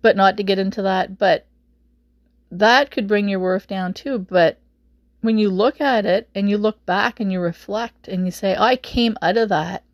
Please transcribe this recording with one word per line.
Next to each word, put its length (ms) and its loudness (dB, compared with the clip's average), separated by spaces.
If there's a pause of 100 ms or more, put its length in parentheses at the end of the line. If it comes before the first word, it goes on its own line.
but 160 4
not 200 4
to 60 -4
get 160 0
into 240 -2
that. 360 -2
But 280 2 (1040)
that 400 2
could 160 -6
bring 220 0
your 120 -2
worth 260 -2
down 260 -6
too. 260 -6
But 400 2 (640)
when 160 0
you 140 2
look 300 0
at 260 0
it 280 0
and 140 -2
you 80 0
look 300 -2
back 340 -2
and 100 -2
you 100 -2
reflect 680 -6
and 160 -4
you 60 -2
say, 260 -2
"I 200 2
came 440 -2
out 160 0
of 140 0
that. 320 -4 (100)